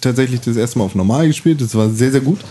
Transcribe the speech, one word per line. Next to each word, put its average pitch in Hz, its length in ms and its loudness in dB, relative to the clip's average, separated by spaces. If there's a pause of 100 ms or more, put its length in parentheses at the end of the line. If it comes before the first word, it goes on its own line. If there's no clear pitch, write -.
tatsächlich 127 400 0
das 117 160 -2
erste 117 220 -2
Mal 104 60 0
auf 95 100 -4
normal 110 320 2
gespielt. 156 340 0
Das 113 140 -4
war 110 160 2
sehr, 120 200 0
sehr 135 100 2
gut. 156 180 0 (100)